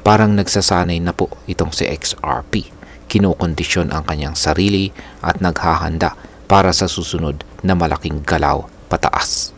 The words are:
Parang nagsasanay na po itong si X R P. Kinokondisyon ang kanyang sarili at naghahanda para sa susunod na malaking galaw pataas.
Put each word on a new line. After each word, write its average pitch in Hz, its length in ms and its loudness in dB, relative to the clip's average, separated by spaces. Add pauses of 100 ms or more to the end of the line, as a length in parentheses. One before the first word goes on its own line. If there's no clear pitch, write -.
Parang 107 320 4
nagsasanay 92 640 2
na 87 160 -2
po - 160 -2 (160)
itong 80 320 -4
si - 80 -2
X - 400 -4
R - 240 -2
P. - 240 -4 (320)
Kinokondisyon 87 880 0
ang 78 160 -4
kanyang 73 240 -4
sarili 95 640 0 (240)
at - 240 -2
naghahanda 82 720 0 (320)
para 98 240 6
sa 92 160 2
susunod 82 560 -4 (160)
na 95 160 2
malaking 78 480 -2
galaw 143 400 0 (240)
pataas. - 680 -2